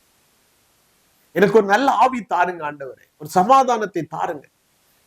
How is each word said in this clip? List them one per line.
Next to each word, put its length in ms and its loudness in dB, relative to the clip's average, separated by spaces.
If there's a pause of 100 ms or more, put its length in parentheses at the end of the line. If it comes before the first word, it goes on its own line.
(1300)
எனக்கு 240 2
ஒரு 100 4
நல்ல 240 2
ஆவி 300 0
தாருங்க 520 -4
ஆண்டவரே, 320 -16 (120)
ஒரு 140 -16
சமாதானத்தை 800 2
தாருங்க, 340 -8 (640)